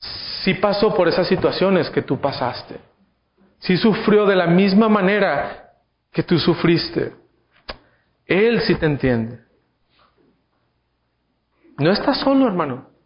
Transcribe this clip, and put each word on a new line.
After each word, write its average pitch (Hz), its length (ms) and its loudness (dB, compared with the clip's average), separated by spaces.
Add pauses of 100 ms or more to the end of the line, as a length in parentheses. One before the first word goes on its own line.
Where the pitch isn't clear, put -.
(420)
sí 185 120 0
pasó 208 400 0
por 175 140 2
esas 170 180 0
situaciones 180 640 0
que 139 140 -2
tú 135 180 -4
pasaste. - 560 -6 (840)
Sí 185 160 0
sufrió 208 500 2
de 196 100 2
la 175 100 2
misma 196 420 4
manera 196 840 0 (400)
que 160 100 -4
tú 175 160 0
sufriste. - 720 0 (1120)
Él 214 340 2
sí 170 140 0
te 160 120 -2
entiende. 120 540 -2 (2500)
No 147 120 2
estás 262 300 0
solo, 269 260 4
hermano. 156 400 -4 (180)